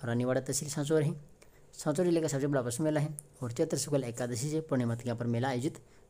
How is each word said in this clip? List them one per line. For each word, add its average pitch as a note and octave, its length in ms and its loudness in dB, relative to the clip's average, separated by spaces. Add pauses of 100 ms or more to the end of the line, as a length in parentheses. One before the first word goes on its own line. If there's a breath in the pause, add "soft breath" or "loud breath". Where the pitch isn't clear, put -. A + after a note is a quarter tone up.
रानीवाड़ा B2 380 2
तहसील C#3 280 -4
सांचौर D#3 320 2
है। D#3 120 2 (600 soft breath)
सांचौर D#3 300 0
जिले E3 160 4
का D#3 60 2
सबसे C#3+ 200 0
बड़ा C#3 140 2
पशु A#2+ 220 -2
मेला D#3 160 2
है D#3 180 -2 (260)
और A#2+ 80 -4
चैत्र D#3 260 0
शुक्ल C#3 260 0
एकादशी A#2+ 460 -4
से D#3 120 0
पूर्णिमा B2 340 0
तक A#2 100 -8
यहाँ A#2+ 120 -2
पर A#2 100 -4
मेला A#2 220 2
आयोजित B2+ 300 -2 (300 soft breath)